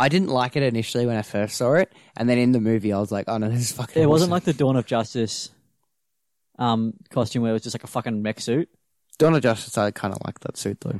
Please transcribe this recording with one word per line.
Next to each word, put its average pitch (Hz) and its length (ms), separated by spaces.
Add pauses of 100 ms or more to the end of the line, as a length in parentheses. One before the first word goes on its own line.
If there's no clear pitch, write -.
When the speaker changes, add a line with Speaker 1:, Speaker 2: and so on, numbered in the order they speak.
Speaker 1:
I 135 80
didn't 180 220
like 127 260
it 143 80
initially 117 420
when 117 100
I 107 60
first 104 340
saw 127 180
it, 190 180 (240)
and 120 120
then 123 100
in 123 140
the 123 80
movie 107 340
I 95 40
was 101 140
like, 101 160
"Oh 110 100
no, 107 120
this 120 100
is 113 120
fucking 139 300
Speaker 2:
It 156 40
wasn't 160 220
Speaker 1:
awesome." - 40
Speaker 2:
like 175 120
the 170 100
Dawn 131 220
of 120 100
Justice, 113 640 (1080)
um, 113 360 (160)
costume 120 320
where 113 80
it - 20
was 110 100
just, 113 120
like, 113 100
a - 40
fucking 117 340
mech 107 180
suit. 135 280 (500)
Speaker 1:
Dawn 160 160
of 151 80
Justice, - 360
I 104 120
kinda 104 340
like - 160
that - 160
suit 101 240
though. - 200